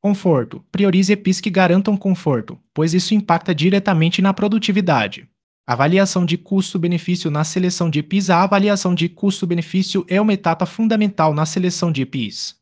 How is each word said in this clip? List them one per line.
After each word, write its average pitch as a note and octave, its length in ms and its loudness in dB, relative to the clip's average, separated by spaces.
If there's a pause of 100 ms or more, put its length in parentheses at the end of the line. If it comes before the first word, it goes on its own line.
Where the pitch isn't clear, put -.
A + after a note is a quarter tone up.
Conforto. E3+ 680 0
Priorize F#3+ 420 2
epis G3 260 0
que - 100 -4
garantam F#3+ 460 2
conforto, D#3+ 640 -2 (160)
pois D#3+ 200 0
isso F#3 200 0
impacta F#3 400 0
diretamente F3+ 680 0
na G3 120 2
produtividade. F#3+ 960 -2 (380)
Avaliação F3 600 2
de E3 120 -2
custo-benefício F3 960 -2
na D3+ 140 0
seleção F3+ 440 -2
de D3 100 -2
epis. F#3 300 -2
A F3 120 4
avaliação G3 520 2
de E3+ 140 0
custo-benefício F#3 1040 -2
é F#3 100 2
uma G#3+ 140 2
etapa F3 320 -2
fundamental G#3 680 0
na D3+ 120 0
seleção F3+ 440 -2
de C3+ 120 -2
epis. B2+ 600 -6